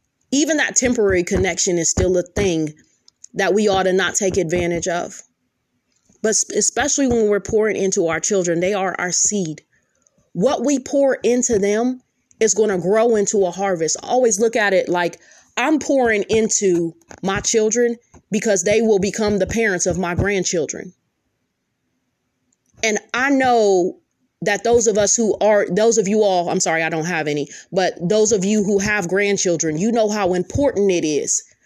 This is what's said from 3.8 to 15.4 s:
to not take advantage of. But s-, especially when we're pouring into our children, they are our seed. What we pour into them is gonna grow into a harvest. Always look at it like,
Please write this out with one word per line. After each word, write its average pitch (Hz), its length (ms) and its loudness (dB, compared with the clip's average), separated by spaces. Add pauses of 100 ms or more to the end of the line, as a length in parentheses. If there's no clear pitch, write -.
to 185 100 2
not 185 220 0
take 190 220 0
advantage 175 500 -2
of. 175 360 -6 (960)
But 214 80 0
s-, - 260 -2
especially 262 520 0
when 233 200 2
we're 208 120 0
pouring 214 360 -2
into 190 320 -2
our 160 120 -2
children, 175 400 -2
they 185 140 0
are 190 260 -4
our 175 120 -4
seed. 165 520 -2 (680)
What 240 300 0
we 285 160 0
pour 277 360 0
into 240 420 0
them 220 440 -2 (380)
is 220 140 2
gonna 208 240 0
grow 220 380 2
into 202 300 0
a 175 60 -2
harvest. 175 520 -2
Always 233 360 2
look 226 180 0
at 202 160 2
it 180 160 2
like, 175 320 -2 (340)